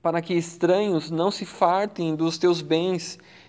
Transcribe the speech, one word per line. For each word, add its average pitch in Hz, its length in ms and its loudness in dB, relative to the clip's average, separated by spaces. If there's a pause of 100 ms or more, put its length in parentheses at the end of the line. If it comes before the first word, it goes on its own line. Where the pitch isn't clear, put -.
"Para 165 200 -2
que 165 120 -4
estranhos 170 760 0
não 170 220 0
se - 140 -8
fartem 180 680 0
dos 165 220 -2
teus 175 240 2
bens, 165 560 -2 (320)